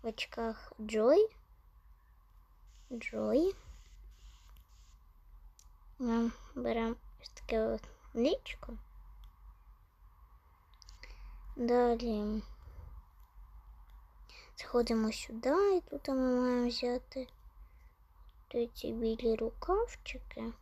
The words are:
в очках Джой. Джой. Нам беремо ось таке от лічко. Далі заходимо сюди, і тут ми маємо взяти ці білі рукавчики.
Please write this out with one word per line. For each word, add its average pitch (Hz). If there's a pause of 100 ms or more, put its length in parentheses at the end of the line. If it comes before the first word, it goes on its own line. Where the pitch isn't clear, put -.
в 233
очках -
Джой. 226 (1600)
Джой. 233 (2500)
Нам 233 (240)
беремо 233 (260)
ось -
таке -
от 226 (340)
лічко. 254 (2750)
Далі 233 (2250)
заходимо 226
сюди, 349
і 330
тут -
ми 254
маємо 247
взяти 247 (1500)
ці 226
білі 226
рукавчики. -